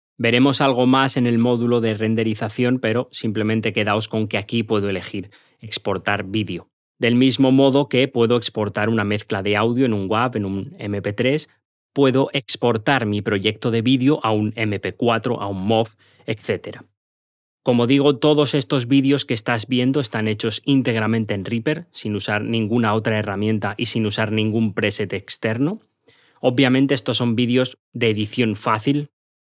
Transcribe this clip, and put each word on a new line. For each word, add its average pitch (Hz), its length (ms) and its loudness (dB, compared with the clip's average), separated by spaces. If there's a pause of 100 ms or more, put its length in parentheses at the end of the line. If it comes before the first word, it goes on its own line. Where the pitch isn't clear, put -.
(180)
Veremos 123 420 2
algo 127 260 2
más 131 300 2
en 123 100 2
el 120 120 2
módulo 120 420 2
de 113 140 0
renderización, 113 840 -2
pero 117 320 -2
simplemente 110 640 -2
quedaos 107 340 0
con 107 220 -2
que 104 100 -4
aquí 113 240 -2
puedo 104 280 -2
elegir 98 400 -8 (280)
exportar 101 640 -4
vídeo. 95 440 -6 (300)
Del 120 180 2
mismo 131 340 4
modo 139 380 4
que 131 180 2
puedo 120 300 2
exportar 107 520 -2
una 113 140 0
mezcla 101 400 -4
de 104 140 0
audio 120 300 2
en 117 60 0
un 101 160 -2
wav, 117 280 0
en 107 80 -2
un 98 340 -6
M 101 240 -6
P 101 100 -4
tres, 127 360 -2 (440)
puedo 135 400 4
exportar 120 720 0
mi 104 160 -2
proyecto 107 500 0
de 113 100 0
vídeo 131 400 2
a 113 80 0
un 107 240 0
M 107 240 -4
P 92 140 -6
cuatro, 117 480 0
a 101 80 -6
un 95 180 -6
mov, 113 220 2 (380)
etcétera. - 580 -6 (800)
Como 120 220 4
digo, 139 320 4
todos 151 360 2
estos 135 320 -2
vídeos 135 380 2
que 127 100 -4
estás 113 340 -2
viendo 127 320 0
están 113 280 -4
hechos 107 360 -4
íntegramente 113 680 0
en 98 100 -6
Reaper, 135 480 -4
sin 104 240 -6
usar 104 260 -4
ninguna 113 500 0
otra 110 260 0
herramienta 104 580 -2
y 113 100 -4
sin 113 180 -2
usar 104 280 -2
ningún 110 420 0
preset 104 380 -2
externo. 117 680 -4 (600)
Obviamente 131 540 2
estos 123 220 -2
son 120 200 0
vídeos 123 420 0 (140)
de 117 180 0
edición 107 460 -2
fácil, 139 540 -2 (300)